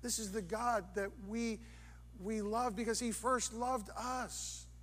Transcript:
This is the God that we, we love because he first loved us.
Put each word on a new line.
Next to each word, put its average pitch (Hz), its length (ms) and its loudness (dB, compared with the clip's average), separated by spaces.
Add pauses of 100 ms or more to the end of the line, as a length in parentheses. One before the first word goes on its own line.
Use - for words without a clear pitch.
This 240 160 0
is 214 120 -2
the 208 120 0
God 220 420 4 (100)
that 202 160 2 (160)
we, 226 320 0 (640)
we 214 200 0
love 220 340 2
because 226 240 2
he 240 100 2
first 240 420 2
loved 240 440 0
us. 247 680 -4 (160)